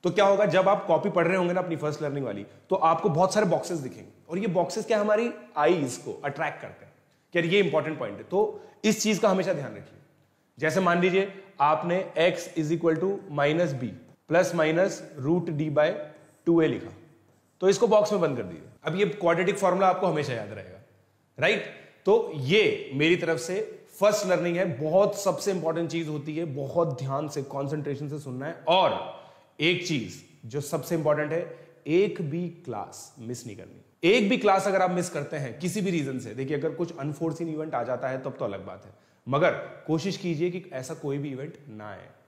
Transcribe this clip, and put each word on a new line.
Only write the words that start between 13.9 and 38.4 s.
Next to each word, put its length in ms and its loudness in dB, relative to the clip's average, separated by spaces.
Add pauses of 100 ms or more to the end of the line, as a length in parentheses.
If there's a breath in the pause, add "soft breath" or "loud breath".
plus 260 2
minus 440 2 (220)
root 320 0
d 200 -2
by 180 4 (560)
टू 140 6
ए 60 6
लिखा, 240 -4 (680)
तो 80 6
इसको 180 4
बॉक्स 240 6
में 100 2
बंद 160 0
कर 60 -6
दीजिए। 240 -12 (160)
अब 120 -2
ये 120 4
क्वाड्रेटिक 500 0
फॉर्मूला 320 4
आपको 180 2
हमेशा 260 0
याद 180 -8
रहेगा, 280 -16 (580)
राइट? 280 0 (400)
तो 300 4
ये 580 2
मेरी 220 4
तरफ 240 -2
से 220 -4 (380)
फर्स्ट 280 4
लर्निंग 300 2
है, 80 0 (140)
बहुत 380 4
सबसे 340 0
इंपॉर्टेंट 380 -2
चीज 180 -4
होती 280 -6
है, 120 -4
बहुत 520 -2
ध्यान 280 -4
से, 160 -6
कॉन्सेंट्रेशन 680 -6
से 100 -8
सुनना 260 -10
है। 240 -10
और 280 4 (640 loud breath)
एक 260 2
चीज 340 -4 (240)
जो 180 -6
सबसे 320 -4
इंपॉर्टेंट 360 0
है, 100 -2 (480 loud breath)
एक 320 2
भी 260 -4 (180)
क्लास 540 -10
मिस 260 -10
नहीं 120 -12
करनी। 240 -20 (260)
एक 220 4
भी 80 2
क्लास 300 2
अगर 140 2
आप 100 2
मिस 180 -2
करते 280 -6
हैं 220 -8
किसी 220 -4
भी 100 0
रीजन 280 -2
से, 140 -10
देखिए 240 -4
अगर 160 -2
कुछ 240 -6
अनफोर्सीन 520 -4
इवेंट 260 -6
आ 80 0
जाता 260 -4
है 140 -4
तब 160 -6
तो 60 -4